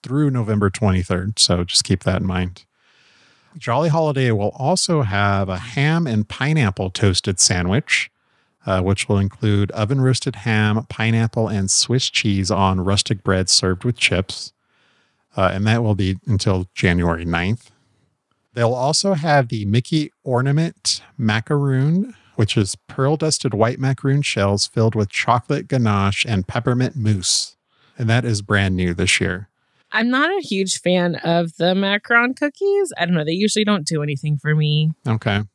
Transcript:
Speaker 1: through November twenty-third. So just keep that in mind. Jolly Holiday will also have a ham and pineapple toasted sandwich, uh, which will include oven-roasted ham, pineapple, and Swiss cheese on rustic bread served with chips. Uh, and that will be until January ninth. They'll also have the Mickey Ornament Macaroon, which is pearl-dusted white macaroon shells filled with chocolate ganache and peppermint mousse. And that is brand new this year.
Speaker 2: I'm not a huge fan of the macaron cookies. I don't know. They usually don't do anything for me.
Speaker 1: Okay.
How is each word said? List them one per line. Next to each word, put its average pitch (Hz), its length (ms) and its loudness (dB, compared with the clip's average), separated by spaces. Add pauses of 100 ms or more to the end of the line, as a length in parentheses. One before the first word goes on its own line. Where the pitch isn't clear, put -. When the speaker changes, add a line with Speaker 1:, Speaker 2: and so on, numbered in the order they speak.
Speaker 1:
through 143 280 0
November 107 400 2
twenty-third. 92 680 0
So 90 260 2
just - 200 -2
keep - 200 0
that 92 160 0
in 92 60 -2
mind. 92 380 -4 (920)
Jolly 143 320 -2
Holiday 147 440 2
will 101 240 0
also 156 460 0
have 98 460 2
a 92 100 -4
ham 151 500 0
and 107 200 0
pineapple 127 640 0
toasted 98 480 0
sandwich, 90 720 0 (560)
uh, 95 160 2
which 98 260 0
will 104 100 2
include 101 520 0
oven-roasted 127 680 0
ham, 107 520 0
pineapple, 113 580 0
and 98 240 -2
Swiss - 400 0
cheese 98 400 0
on 95 300 2
rustic 98 420 -2
bread 95 260 0
served 92 360 0
with 123 120 -2
chips. - 560 -2 (840)
Uh, 95 160 4
and 98 160 -4
that 117 160 2
will 107 100 2
be 95 220 -2 (100)
until 95 480 0
January 87 500 0
ninth. 85 460 -2 (840)
They'll 120 200 0
also 156 400 0
have 147 340 2
the 110 180 -6
Mickey 127 440 0 (140)
Ornament 139 760 -2 (160)
Macaroon, 143 960 0 (200)
which - 220 0
is 101 200 0 (120)
pearl-dusted 143 680 -2
white 110 240 0
macaroon 135 440 0
shells 101 440 0
filled 113 300 0
with 104 140 0
chocolate - 580 -2
ganache 101 580 0
and 95 200 -2
peppermint 123 500 -2
mousse. 107 600 -2 (420)
And 117 120 -2
that 120 140 2
is 107 180 -2
brand 98 340 2
new 90 180 0
this 90 260 0
year. 95 280 -4 (420)
Speaker 2:
I'm 226 200 0
not 277 200 0
a 392 140 -2
huge 190 360 -2
fan 175 360 2
of 170 400 -2
the 175 180 0
macaron 208 600 0
cookies. 392 640 0
I 170 80 0
don't 175 80 0
know. 156 100 0
They 151 80 -2
usually 208 320 0
don't 202 220 0
do 156 160 -2
anything 147 360 -4
for 151 160 0
me. 151 360 2 (160)
Speaker 1:
Okay. 107 360 0 (120)